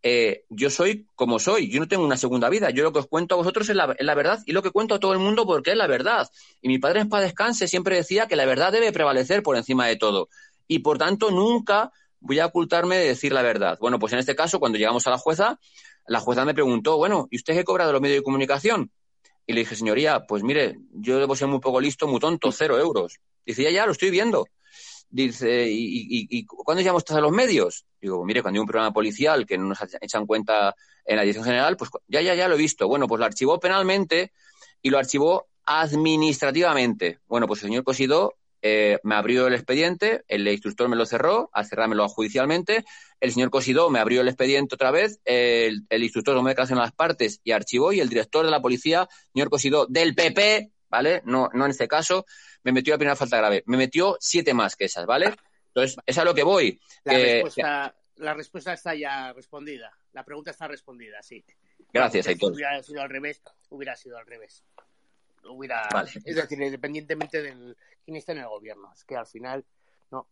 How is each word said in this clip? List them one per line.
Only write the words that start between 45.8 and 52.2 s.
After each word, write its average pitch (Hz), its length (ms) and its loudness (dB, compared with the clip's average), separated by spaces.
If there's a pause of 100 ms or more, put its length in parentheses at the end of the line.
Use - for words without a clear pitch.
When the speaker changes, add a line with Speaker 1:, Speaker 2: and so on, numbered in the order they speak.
Speaker 1:
el 113 140 0
instructor 113 320 0
tomó 127 140 2
declaración 127 320 0
a - 20 2
las 117 100 -2
partes 151 520 -2
y 113 80 -2
archivó, 127 400 0
y 196 80 0
el 131 80 0
director 117 360 0
de 160 60 2
la 147 100 2
policía, 151 480 0 (240)
señor 143 160 -2
Cosidó, 139 380 2
del 165 300 2
P 165 160 2
P, 214 400 2 (160)
¿vale? 147 360 0
No, 127 280 0
no 131 140 0
en 139 40 0
este 131 160 -2
caso, 165 400 -2 (380)